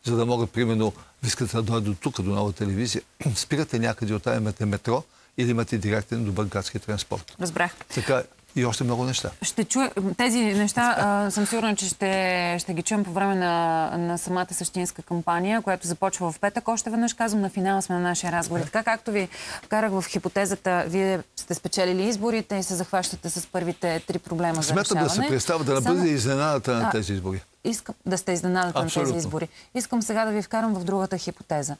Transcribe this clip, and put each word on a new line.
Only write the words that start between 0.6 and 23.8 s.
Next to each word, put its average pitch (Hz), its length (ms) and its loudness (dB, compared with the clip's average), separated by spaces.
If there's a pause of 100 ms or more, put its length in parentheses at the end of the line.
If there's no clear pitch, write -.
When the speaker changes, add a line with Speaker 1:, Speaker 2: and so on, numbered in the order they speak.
Speaker 1:
ви 123 40 -2
искате 113 300 -2
да 113 40 2
дойдат 110 220 0
до 101 100 0
тук, 117 280 -4
до 92 100 0
Нова 101 220 0
телевизия, 104 480 -2 (180)
<clears throat> 120 160 0
спирате 143 440 -2
някъде, 113 340 0
оттам 120 240 0
имате 107 280 0
метро 110 380 0 (340)
или 120 140 2
имате 117 260 0
директен 107 480 0
добър 101 200 0
градски 98 340 -4
транспорт. - 640 -6
Speaker 2:
Разбрах. 175 340 -2 (180)
Speaker 1:
Така 127 300 0 (320)
и 123 100 2
още 120 180 -2
много 120 200 0
неща. - 280 -4 (100)
Speaker 2:
Ще - 240 -2
чуя 262 260 0 (260)
тези 240 220 2
неща, 208 600 2
а, 202 320 2
съм 208 140 2
сигурна, 226 300 2
че 190 140 -4
ще, 185 680 0
ще 180 140 -4
ги 170 100 -2
чуем 208 200 2
по 185 80 -4
време 196 240 2
на, 170 640 2
на 170 200 0
самата 180 360 -2
същинска 180 480 -4
кампания, 175 600 0
която 180 260 -2
започва 175 440 -2
в - 80 -12
петък. 202 280 0
Още 226 220 0
веднъж 233 240 0
казвам, 220 280 0
на 196 80 0
финала 190 320 2
сме 180 140 -2
на 175 60 2
нашия 175 300 0
разговор. 170 280 0
Speaker 1:
Да. 139 60 -2
Speaker 2:
Така, 214 180 -2
както 220 280 -2
ви 196 180 0 (340)
вкарах 214 280 0
в 190 160 0
хипотезата, 185 800 0
вие 190 320 2 (160)
сте - 180 -4
спечелили 185 540 0
изборите 220 480 0
и 190 80 -2
се 185 120 -2
захващате 180 540 -2
с 165 180 -4
първите 170 600 -2